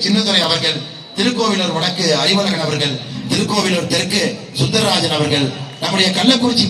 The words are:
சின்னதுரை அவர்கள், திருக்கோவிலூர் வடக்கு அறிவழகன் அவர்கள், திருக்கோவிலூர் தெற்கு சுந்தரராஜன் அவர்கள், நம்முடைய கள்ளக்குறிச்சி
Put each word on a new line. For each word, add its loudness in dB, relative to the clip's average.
சின்னதுரை 4
அவர்கள், 0
திருக்கோவிலூர் 0
வடக்கு -2
அறிவழகன் 2
அவர்கள், 0
திருக்கோவிலூர் 0
தெற்கு 0
சுந்தரராஜன் 2
அவர்கள், 2
நம்முடைய 0
கள்ளக்குறிச்சி 2